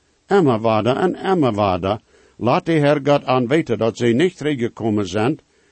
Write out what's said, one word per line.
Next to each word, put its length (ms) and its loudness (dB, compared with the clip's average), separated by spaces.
immer 320 2
weiter 340 2
en 200 -2
immer 400 0
weiter, 440 0
laat 280 0
de 60 -2
Heer 320 2
God 220 0
aan 220 0
weten 300 -2
dat 200 -2
zij 160 2
niet 240 0
teruggekomen 720 -4
zijn, 320 -2